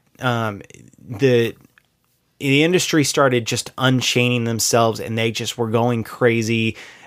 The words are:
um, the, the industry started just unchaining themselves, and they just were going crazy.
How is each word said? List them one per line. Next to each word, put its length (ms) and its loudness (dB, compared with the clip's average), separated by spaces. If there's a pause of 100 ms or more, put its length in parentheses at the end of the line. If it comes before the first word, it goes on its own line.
(200)
um, 420 -2 (360)
the, 560 2 (840)
the 240 4
industry 400 2
started 420 2
just 320 -6
unchaining 680 0
themselves, 560 0
and 160 -6
they 120 0
just 280 -8
were 120 -4
going 360 0
crazy. 720 0 (280)